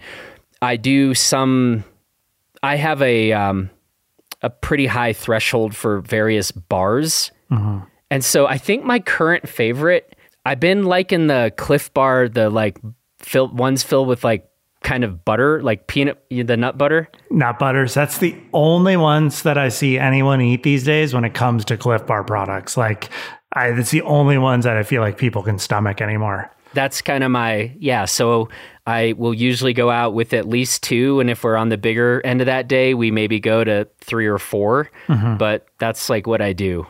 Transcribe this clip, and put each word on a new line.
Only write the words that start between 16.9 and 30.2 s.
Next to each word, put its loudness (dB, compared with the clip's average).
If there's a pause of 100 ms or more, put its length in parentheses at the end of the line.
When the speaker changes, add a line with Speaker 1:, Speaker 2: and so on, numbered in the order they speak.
Speaker 2:
Nut 0
butters. 0
That's -2
the 0 (200)
only 4
ones 2
that 0
I 0
see 0
anyone 2
eat 2
these 2
days 2
when 0
it -4
comes 0
to -2
Cliff -2
Bar -2
products. -4
Like, -2 (420)
I, 0
it's -2
the 2
only 4
ones 2
that 2
I 0
feel 0
like -2
people -2
can -2
stomach -2
anymore. -4 (240)
Speaker 1:
That's -2
kind 0
of 0
my, -2
yeah. 0
So 0 (400)
I 0
will -2
usually 0
go 2
out 0
with -2